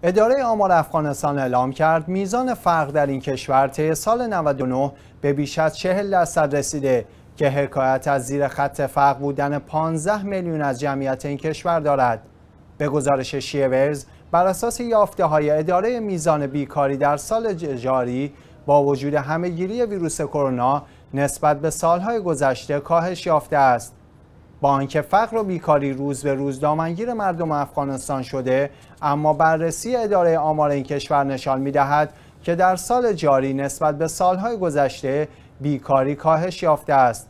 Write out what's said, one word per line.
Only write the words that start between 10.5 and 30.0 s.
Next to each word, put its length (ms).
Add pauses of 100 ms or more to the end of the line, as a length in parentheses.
از 180
جمعیت 460
این 100
کشور 440
دارد. 420 (560)
به 100
گزارش 460
شیورز، 680 (260)
بر 160
اساس 340
یافته‌های 720
ادارهٔ 500
میزان 460
بیکاری 500
در 200
سال 380
ج-، 100
جاری 680 (340)
با 180
وجود 300
همه‌گیری 680
ویروس 380
کرونا 640 (320)
نسبت 460
به 100
سالهای 500
گذشته 600
کاهش 460
یافته 300
است. 380 (680)
با 100
آنکه 300
فقر 360
و 80
بیکاری 480
روز 300
به 120
روز 260
دامنگیر 520
مردم 400
افغانستان 680
شده، 480 (320)
اما 300
بررسی 640
ادارهٔ 400